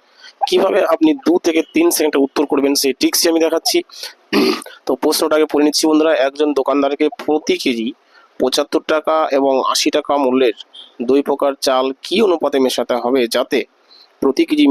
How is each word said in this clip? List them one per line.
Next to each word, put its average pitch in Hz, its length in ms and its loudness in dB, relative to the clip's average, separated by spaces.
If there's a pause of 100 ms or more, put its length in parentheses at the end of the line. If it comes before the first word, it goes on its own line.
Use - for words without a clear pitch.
(480)
কিভাবে 196 320 0 (140)
আপনি 156 160 2 (160)
দু 160 80 4 (120)
থেকে 160 140 2 (140)
তিন 165 120 4 (100)
সেকেন্ডে 151 300 0
উত্তর 151 240 -2
করবেন, 139 300 0
সেই 135 200 0
ট্রিক্সই 165 320 0
আমি 165 120 0
দেখাচ্ছি। 165 340 -2 (1080)
তো 143 60 -2 (100)
প্রশ্নটাকে 156 480 2
পড়ে 147 160 2
নিচ্ছি - 240 0
বন্ধুরা, 156 220 2 (140)
একজন 147 220 -2 (100)
দোকানদারকে 139 480 0 (180)
প্রতি 156 380 0
কেজি 117 260 -2 (520)
পঁচাত্তর 143 420 -2 (100)
টাকা 156 240 0 (220)
এবং 135 160 2 (180)
আশি - 240 -2
টাকা 147 160 -2 (120)
মূল্যের 127 320 2 (520)
দুই 139 200 4
প্রকার 143 240 -2 (140)
চাল 131 180 2 (200)
কী 175 120 -4 (100)
অনুপাতে 151 380 0
মেশাতে 123 300 -2 (100)
হবে 127 160 0 (140)
যাতে 123 260 -2 (640)
প্রতি 135 260 0
কেজি 147 220 2